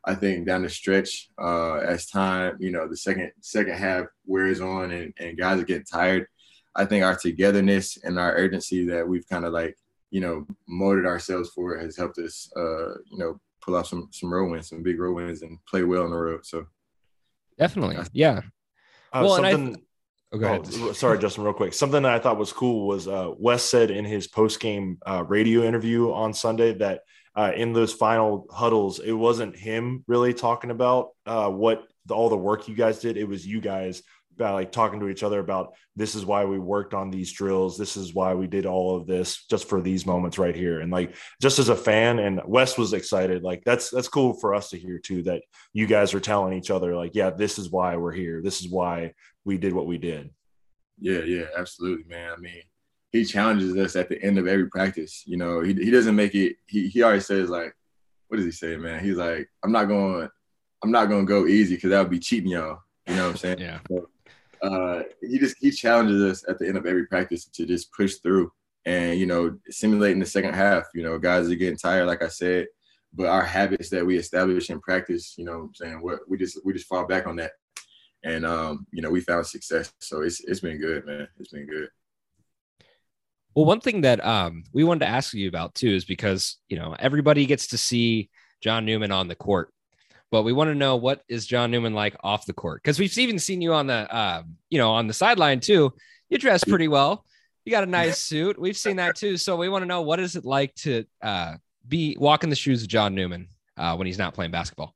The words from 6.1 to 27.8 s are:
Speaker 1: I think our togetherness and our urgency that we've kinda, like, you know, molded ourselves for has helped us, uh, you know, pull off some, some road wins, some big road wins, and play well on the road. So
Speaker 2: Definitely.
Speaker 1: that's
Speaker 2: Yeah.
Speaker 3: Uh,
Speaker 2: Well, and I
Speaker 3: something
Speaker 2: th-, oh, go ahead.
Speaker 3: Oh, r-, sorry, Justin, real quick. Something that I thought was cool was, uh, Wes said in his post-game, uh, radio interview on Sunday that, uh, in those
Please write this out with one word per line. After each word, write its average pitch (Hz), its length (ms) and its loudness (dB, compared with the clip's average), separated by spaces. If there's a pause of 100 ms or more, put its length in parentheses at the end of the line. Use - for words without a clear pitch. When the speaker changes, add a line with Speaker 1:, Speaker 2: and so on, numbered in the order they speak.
Speaker 1:
I 98 100 2
think 98 180 2
our 92 120 4
togetherness 95 880 2
and 87 140 -4
our 87 180 2
urgency 92 500 0
that 85 200 -2
we've 90 220 -2
kinda, 85 220 -4
like, 82 260 -4 (360)
you 95 100 -2
know, 80 260 -4 (180)
molded 95 400 2
ourselves 90 440 -4
for 87 280 -6
has 80 200 -10
helped 87 220 -6
us, - 360 -12
uh, 82 380 -4 (180)
you - 60 -14
know, 82 240 -6 (180)
pull 92 160 -4
off 85 120 -2
some, 87 240 -10
some 87 200 -8
road 90 180 -2
wins, 80 200 -8
some 82 140 -12
big 87 140 0
road 87 160 -2
wins, 85 280 -6
and 82 240 -16
play 95 180 0
well 90 200 2
on 85 80 -2
the 85 60 -4
road. 82 280 -4
So 80 220 -10 (920)
Speaker 2:
Definitely. 139 400 0
Speaker 1:
that's 90 160 -10
Speaker 2:
Yeah. 139 280 4 (680)
Speaker 3:
Uh, 131 120 0
Speaker 2:
Well, 196 120 6
and 180 100 2
I 190 60 4
Speaker 3:
something 135 220 0
Speaker 2:
th-, - 120 -18 (460)
oh, 110 60 -6
go 110 80 0
ahead. 92 280 -2
Speaker 3:
Oh, 117 160 -4
r-, 104 40 -6
sorry, 113 260 4
Justin, 104 240 -2
real 104 100 0
quick. 95 200 -2
Something 139 300 2
that 127 100 6
I 117 60 4
thought 113 180 2
was 104 160 -4
cool 117 340 0
was, 98 220 -2
uh, 92 280 -4
Wes 120 260 2
said 117 280 4
in 104 140 -2
his 104 220 -4
post-game, 104 760 0
uh, 92 220 -2
radio 113 360 6
interview 117 500 2
on 110 200 -2
Sunday 113 420 2
that, 95 260 -2 (340)
uh, 104 200 2
in 117 160 -2
those 113 220 2